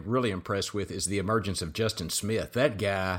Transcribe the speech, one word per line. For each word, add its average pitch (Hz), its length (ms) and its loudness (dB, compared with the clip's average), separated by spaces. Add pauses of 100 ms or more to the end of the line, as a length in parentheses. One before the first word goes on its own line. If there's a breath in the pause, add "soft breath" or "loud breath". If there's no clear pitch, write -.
really 117 260 2
impressed 95 440 -2
with 98 160 -2
is 87 160 -4
the 98 120 0
emergence 98 440 2
of 80 100 -4
Justin 107 380 0
Smith. 101 420 -2
That 127 260 2
guy 95 400 0